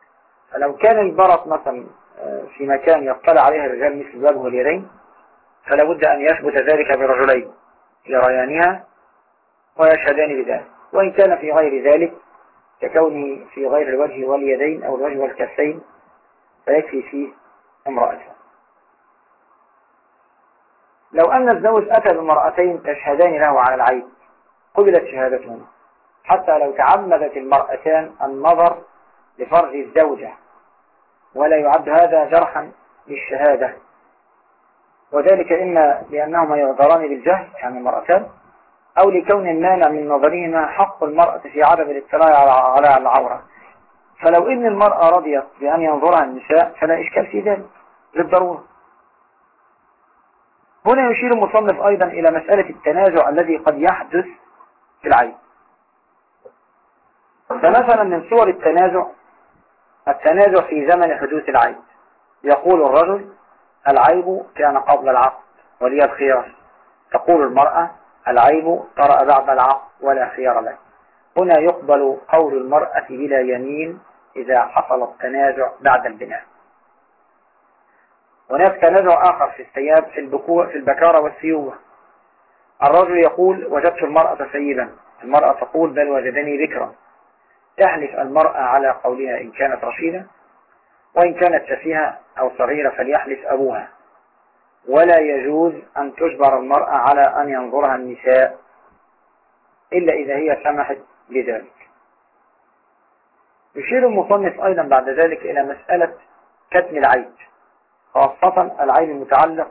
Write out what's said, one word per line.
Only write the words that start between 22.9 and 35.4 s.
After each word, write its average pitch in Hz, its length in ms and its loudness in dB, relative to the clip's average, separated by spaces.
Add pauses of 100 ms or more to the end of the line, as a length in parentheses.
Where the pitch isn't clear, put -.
له 147 280 0
على 127 140 2
العيب 127 300 0 (720)
قبلت 196 300 4
شهادتهما، 127 640 -6 (580)
حتى 175 340 0
لو 143 140 -2
تعمدت 156 640 0
المرأتان 139 760 -2 (100)
النظر 165 600 0 (560)
لفرج 143 360 0
الزوجة، 143 580 -2 (1000)
ولا 151 220 2
يعد 147 320 0
هذا 160 360 4
جرحا 147 480 -2 (340)
للشهادة، 139 680 -2 (1400)
وذلك 170 400 0